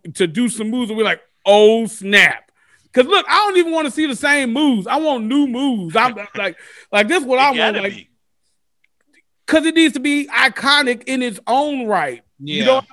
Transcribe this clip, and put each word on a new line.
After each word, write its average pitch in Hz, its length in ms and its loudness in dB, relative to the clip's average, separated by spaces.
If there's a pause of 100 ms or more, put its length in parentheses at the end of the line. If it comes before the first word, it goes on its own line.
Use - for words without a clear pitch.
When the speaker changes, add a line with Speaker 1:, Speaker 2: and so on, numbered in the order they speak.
(140)
Speaker 1:
to 185 120 0
do 208 220 -2
some 220 220 -6
moves, 240 200 -4
and 220 60 -8
we're 220 80 0
like, 175 160 -2 (240)
"Oh, 214 420 6
snap." 190 640 0 (420)
'Cause 254 140 4
look, 370 220 2
I 311 80 0
don't 403 220 2
even 330 140 2
wanna 311 180 -2
see 311 160 -2
the 254 100 -4
same 285 380 0
moves. 254 320 0
I 247 100 -2
want 285 280 -2
new 277 220 0
moves. 233 500 -2
I'm 240 180 2 (120)
Speaker 2:
<laughs> - 100 -18
Speaker 1:
like, 196 200 -6 (340)
like, 214 180 2
this 330 140 0
what 254 140 -2
Speaker 2:
It 262 60 4
Speaker 1:
I 285 80 6
want, 247 80 -2
Speaker 2:
gotta 208 240 -2
Speaker 1:
like, 196 120 -6
Speaker 2:
be. - 160 -20 (1400)
Speaker 1:
'cause 311 200 2
it 320 80 -2
needs 320 200 2
to 269 60 -8
be 285 280 -4
iconic 254 760 0
in 254 160 -4
its 226 240 -6
own 269 400 -2
right. 147 360 -4 (160)
You 147 220 -6
Speaker 3:
Yeah. 226 40 -2
Speaker 1:
know 262 120 4
what 262 160 -4